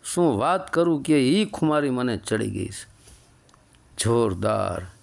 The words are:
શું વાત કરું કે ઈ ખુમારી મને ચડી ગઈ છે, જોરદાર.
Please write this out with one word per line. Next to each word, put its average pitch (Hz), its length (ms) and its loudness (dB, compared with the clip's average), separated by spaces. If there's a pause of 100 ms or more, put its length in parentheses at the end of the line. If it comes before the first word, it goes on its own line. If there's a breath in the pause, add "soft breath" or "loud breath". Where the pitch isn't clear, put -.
શું 151 360 2
વાત 180 340 -2
કરું 165 300 2
કે 151 140 4
ઈ 151 280 4
ખુમારી 151 440 0
મને 123 280 -2
ચડી 107 320 -2
ગઈ 98 180 -6
છે, - 200 -14 (1160 soft breath)
જોરદાર. 101 1000 -2